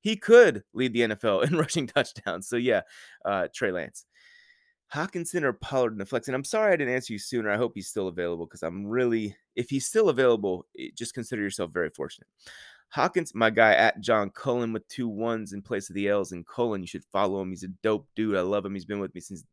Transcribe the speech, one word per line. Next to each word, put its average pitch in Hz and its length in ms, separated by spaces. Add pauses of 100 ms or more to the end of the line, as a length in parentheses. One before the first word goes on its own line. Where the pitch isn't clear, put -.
he 214 160
could 208 480 (100)
lead 123 180
the 117 100
N 110 100
F 104 120
L 98 160
<laughs> - 20
in 143 140
rushing 147 300
touchdowns. 98 600
So, 120 100
yeah, 120 260 (420)
uh, 95 300
Trey 104 180
Lance. 85 320 (880)
Hockenson 170 520
or 127 100
Pollard 123 380
in 107 60
the 98 60
flex? 113 240
And 131 60
I'm 135 100
sorry 214 300
I - 20
didn't 131 180
answer 127 200
you 104 40
sooner. 110 320
I 101 60
hope 113 180
he's 95 140
still 95 200
available 87 380
'cause - 160
I'm 90 240
really, 113 480 (220)
if 120 140
he's 135 160
still 214 240
available, 110 560 (120)
eh, 64 160
just - 200
consider 113 260
yourself 95 320
very 85 160
fortunate. - 400 (600)
Hawkins, 170 440
my 113 160
guy, 110 220
at 107 280
John 104 300
Cullen 120 420
with 110 140
two 123 220
ones 110 440
in 101 100
place 101 280
of 85 40
the 101 120
L's. 101 240
And 87 160
Cullen, 110 340
you 87 60
should - 160
follow 98 400
him. 92 80
He's 92 140
a 95 40 (140)
dope 107 320
dude. 110 220
I 90 60
love 98 220
him. 98 100
He's 95 100
been 101 160
with 95 160
me 90 40
since 85 220 (100)